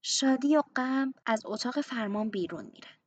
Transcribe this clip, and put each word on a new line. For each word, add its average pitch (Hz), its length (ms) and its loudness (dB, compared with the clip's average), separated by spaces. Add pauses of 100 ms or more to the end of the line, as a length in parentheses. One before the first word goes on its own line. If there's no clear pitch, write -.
شادی 269 520 4
و 294 40 6 (140)
غم 262 380 0 (120)
از 220 200 0
اتاق 240 360 -4
فرمان 214 480 -2
بیرون 175 360 -6
می‌رن - 420 -20